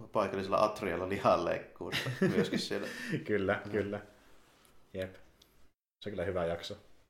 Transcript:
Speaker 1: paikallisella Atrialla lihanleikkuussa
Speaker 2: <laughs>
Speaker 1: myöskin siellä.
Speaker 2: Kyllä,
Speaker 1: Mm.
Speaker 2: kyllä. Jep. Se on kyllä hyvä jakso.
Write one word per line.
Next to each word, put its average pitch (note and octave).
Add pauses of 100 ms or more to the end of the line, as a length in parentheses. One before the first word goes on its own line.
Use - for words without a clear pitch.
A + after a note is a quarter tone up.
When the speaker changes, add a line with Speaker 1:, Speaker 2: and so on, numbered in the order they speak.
(120)
Speaker 1:
paikallisella F#2+
Atrialla F#2
lihanleikkuussa F2 (100)
Speaker 2:
<laughs> -
Speaker 1:
myöskin -
siellä. - (380)
Speaker 2:
Kyllä, G2+
Speaker 1:
Mm. G#2
Speaker 2:
kyllä. G2+ (880)
Jep. F#2+ (880)
Se -
on -
kyllä F#2
hyvä F2+
jakso. E2+ (340)